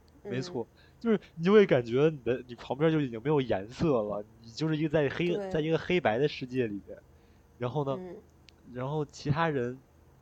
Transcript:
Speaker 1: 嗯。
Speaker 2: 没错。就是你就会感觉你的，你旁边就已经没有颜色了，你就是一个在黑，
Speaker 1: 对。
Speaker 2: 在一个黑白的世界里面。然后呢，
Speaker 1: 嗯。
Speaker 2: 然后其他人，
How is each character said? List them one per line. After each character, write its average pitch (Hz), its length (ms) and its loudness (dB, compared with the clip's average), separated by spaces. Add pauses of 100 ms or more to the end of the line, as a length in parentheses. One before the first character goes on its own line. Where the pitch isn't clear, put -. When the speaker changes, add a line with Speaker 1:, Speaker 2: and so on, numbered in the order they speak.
(220)
Speaker 1:
嗯。 104 80 -12
Speaker 2:
没 120 100 -4
错。 135 260 -6 (320)
就 233 120 -2
是 202 100 4 (140)
你 160 100 -6
就 190 80 6
会 208 140 8
感 127 180 4
觉 131 240 2
你 156 140 -2
的， 120 240 -2
你 123 80 -12
旁 127 240 -8
边 160 120 4
就 160 80 2
已 135 120 0
经 110 120 -8
没 135 60 -4
有 147 140 2
颜 107 260 -2
色 131 340 2
了， 104 220 -4 (160)
你 117 100 -20
就 151 160 -4
是 156 120 0
一 151 40 -2
个 160 60 0
在 147 220 2
黑， 170 240 -2
Speaker 1:
对。 196 160 -4
Speaker 2:
在 160 100 0
一 156 80 -2
个 160 80 2
黑 180 240 0
白 110 180 2
的 147 80 2
世 139 200 -6
界 123 200 -2
里 101 200 -6
面。 101 100 -16 (600)
然 120 120 -4
后 143 140 -4
呢， 135 140 -2
Speaker 1:
嗯。 185 180 -12 (560)
Speaker 2:
然 127 160 -8
后 151 160 -4
其 - 240 -10
他 160 220 2
人， 127 280 -2 (440)